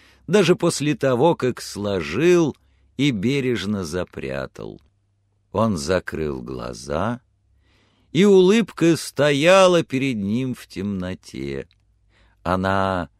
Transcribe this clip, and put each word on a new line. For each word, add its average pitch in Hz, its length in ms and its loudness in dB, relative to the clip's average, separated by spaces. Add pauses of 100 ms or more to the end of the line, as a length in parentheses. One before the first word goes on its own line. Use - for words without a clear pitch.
(300)
даже 180 240 4
после 151 400 -2
того, 135 400 2
как - 260 -4
сложил 101 960 0 (400)
и 143 140 0
бережно 107 760 -2
запрятал. 65 960 -8 (680)
Он 107 260 0
закрыл 76 640 -4
глаза, 65 800 -6 (920)
и 180 120 4
улыбка 185 720 4
стояла 170 840 4
перед 131 360 -4
ним 117 360 -4
в - 140 -18
темноте. 90 1000 -8 (800)
Она 95 760 -2